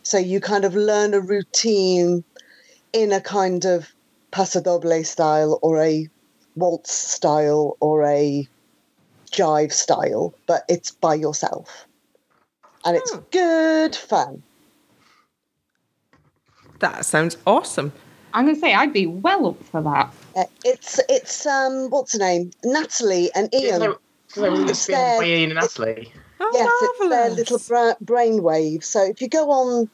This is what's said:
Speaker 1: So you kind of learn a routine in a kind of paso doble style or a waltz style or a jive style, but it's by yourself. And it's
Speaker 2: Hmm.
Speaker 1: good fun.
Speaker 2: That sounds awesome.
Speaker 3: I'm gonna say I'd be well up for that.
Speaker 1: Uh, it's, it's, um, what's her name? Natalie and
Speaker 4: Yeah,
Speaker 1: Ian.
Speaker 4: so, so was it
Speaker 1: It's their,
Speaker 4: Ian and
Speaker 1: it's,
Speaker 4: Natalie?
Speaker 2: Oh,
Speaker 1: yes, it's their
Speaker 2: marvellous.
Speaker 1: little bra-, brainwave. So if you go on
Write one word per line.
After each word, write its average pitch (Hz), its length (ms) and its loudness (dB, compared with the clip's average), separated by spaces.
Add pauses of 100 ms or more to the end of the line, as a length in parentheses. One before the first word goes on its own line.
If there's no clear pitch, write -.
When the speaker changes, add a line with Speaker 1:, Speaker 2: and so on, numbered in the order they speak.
Speaker 1:
So - 160 -2
you 185 220 0
kind 196 240 -2
of 185 100 0
learn 208 400 2
a 196 60 2
routine 185 1040 0 (680)
in 214 200 2
a 190 80 2
kind 185 460 -2
of 175 240 0 (400)
paso 185 300 0
doble 165 440 0
style 156 580 2
or 160 200 2
a 156 260 0 (480)
waltz 175 360 -2
style 151 880 0
or 151 240 2
a 143 440 0 (840)
jive 156 420 2
style, 143 600 -2 (140)
but - 220 0
it's 170 240 -2
by 156 220 0
yourself. - 720 -6 (1000)
And 175 120 2
it's 494 160 -2
Speaker 2:
Hmm. 160 80 -10 (100)
Speaker 1:
good 320 680 2
fun. 139 460 -4 (2500)
Speaker 2:
That - 240 -4
sounds 165 320 0 (100)
awesome. 185 460 0 (400)
Speaker 3:
I'm 247 140 2
gonna 302 120 2
say 302 160 2
I'd 285 180 2
be 190 140 0
well 311 420 0
up - 160 -8
for 160 180 -6
that. 143 300 -2 (240)
Speaker 1:
Uh, 185 80 0 (200)
it's, 254 440 -2
it's, - 380 -2
um, 262 440 -2
what's 262 220 -2
her 226 80 -4
name? 180 320 0 (120)
Natalie 226 680 0
and 196 180 0
Speaker 4:
Yeah, 262 80 2
Speaker 1:
Ian. 214 200 -2
Speaker 4:
so, 208 180 -2 (300)
so 202 220 -2
was 190 100 0
it - 100 0
Speaker 1:
It's - 160 -4
their, 247 360 0
Speaker 4:
Ian 165 280 0
and 160 80 -4
Speaker 1:
it's, - 200 -2
Speaker 4:
Natalie? 113 340 -6 (260)
Speaker 2:
Oh, 427 160 -2
Speaker 1:
yes, 466 160 2 (100)
it's 494 200 -2
their 381 80 0
Speaker 2:
marvellous. 233 300 2
Speaker 1:
little 233 200 -2
bra-, 233 360 0 (100)
brainwave. 165 800 2
So 208 180 0
if 196 180 -2
you 254 80 -4
go 311 220 0
on 247 440 0